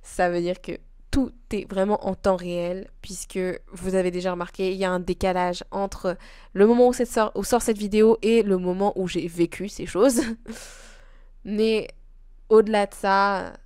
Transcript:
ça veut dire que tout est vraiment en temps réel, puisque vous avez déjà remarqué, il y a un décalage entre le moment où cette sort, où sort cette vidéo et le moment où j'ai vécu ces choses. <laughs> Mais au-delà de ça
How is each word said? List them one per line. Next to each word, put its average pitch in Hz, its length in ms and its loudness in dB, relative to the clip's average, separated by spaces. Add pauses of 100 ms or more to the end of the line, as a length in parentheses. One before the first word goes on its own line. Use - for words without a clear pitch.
ça 180 280 -2
veut 175 100 -2
dire 175 200 -4
que - 120 -12 (380)
tout 269 220 0 (180)
est 208 200 -6
vraiment 196 360 0
en 190 80 -2
temps 190 220 0
réel, 175 520 -6 (120)
puisque - 400 -10 (320)
vous 185 220 -6
avez 180 160 2
déjà 180 220 -4
remarqué, 180 400 -4
il 190 40 -6
y 190 80 -4
a 185 60 0
un 180 100 -2
décalage 180 720 -2
entre 190 460 -4 (360)
le 196 140 6
moment 240 220 6
où 247 40 4
cette 247 160 -2
sort, 214 260 0
où 196 100 -4
sort 233 180 2
cette 214 160 -2
vidéo 214 440 4
et 226 200 4
le 196 160 2
moment 185 380 0
où 185 120 -2
j'ai 175 180 -4
vécu 170 420 -2
ces - 180 -10
choses. 233 340 4 (680)
<laughs> - 580 -20
Mais 214 440 0 (600)
au-delà 214 380 6
de - 80 -18
ça 196 580 0 (140)